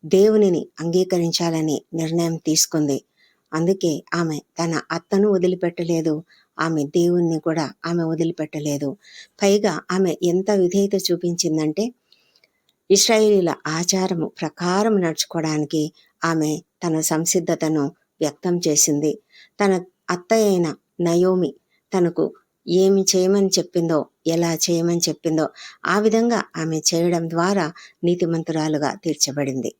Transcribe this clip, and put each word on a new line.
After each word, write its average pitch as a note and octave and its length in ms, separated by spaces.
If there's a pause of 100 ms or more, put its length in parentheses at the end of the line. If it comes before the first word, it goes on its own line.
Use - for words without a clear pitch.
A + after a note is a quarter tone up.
దేవునిని G3 600 (120)
అంగీకరించాలని E3+ 1000 (120)
నిర్ణయం E3 420
తీసుకుంది. D#3 680 (520)
అందుకే E3+ 500 (100)
ఆమె D#3+ 260 (240)
తన E3 180 (100)
అత్తను G3 400
వదిలిపెట్టలేదు, E3+ 920 (360)
ఆమె D#3+ 240
దేవుణ్ణి E3+ 560
కూడా D#3 300 (160)
ఆమె E3+ 180
వదిలిపెట్టలేదు. D#3 920 (460)
పైగా G3+ 380 (100)
ఆమె F#3 320
ఎంత F#3 280
విధేయత G3 600
చూపించిందంటే, E3+ 840 (960)
ఇశ్రాయేలీల G#3 640 (120)
ఆచారము F3 640 (100)
ప్రకారం F#3+ 600
నడుచుకోవడానికి D#3 880 (340)
ఆమె D#3 360 (260)
తన D#3+ 120
సంసిద్ధతను D#3+ 840 (340)
వ్యక్తం D#3 380 (100)
చేసింది. D3 520 (460)
తన F#3 180 (260)
అత్త F3+ 240
అయిన F#3+ 420 (260)
నయోమి F3 520 (440)
తనకు E3+ 360 (340)
ఏమి F#3+ 380 (100)
చేయమని F#3+ 320
చెప్పిందో, E3+ 580 (220)
ఎలా E3 260
చేయమని E3+ 440
చెప్పిందో D#3+ 520 (360)
ఆ F#3+ 140
విధంగా A3 440 (140)
ఆమె D#3+ 240 (120)
చేయడం E3+ 360
ద్వారా E3+ 420 (320)
నీతిమంతురాలుగా D#3+ 1000
తీర్చబడింది. C3+ 760